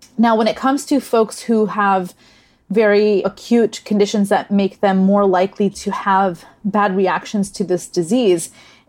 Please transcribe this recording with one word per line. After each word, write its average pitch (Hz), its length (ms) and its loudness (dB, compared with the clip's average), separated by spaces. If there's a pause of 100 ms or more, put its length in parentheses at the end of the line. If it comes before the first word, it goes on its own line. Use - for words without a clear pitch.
(200)
now, 226 160 4
when 214 120 2
it 196 80 -2
comes 277 300 -2
to 285 140 0
folks 220 420 -2
who 220 240 0
have 190 480 -2 (560)
very 208 540 2
acute 226 640 -2
conditions 202 440 0
that 190 220 0
make 196 300 -2
them 190 160 2
more 196 280 4
likely 196 460 0
to - 180 -10
have 190 560 -2 (180)
bad 202 320 0
reactions 190 560 -2
to - 120 -6
this 175 240 -4
disease, 180 640 0 (380)